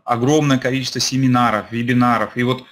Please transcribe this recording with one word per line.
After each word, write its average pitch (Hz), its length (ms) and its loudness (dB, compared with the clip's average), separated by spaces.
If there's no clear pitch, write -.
огромное 135 540 2
количество 127 420 -4
семинаров, 123 720 0
вебинаров, 120 640 0
и 120 80 -2
вот 123 280 -2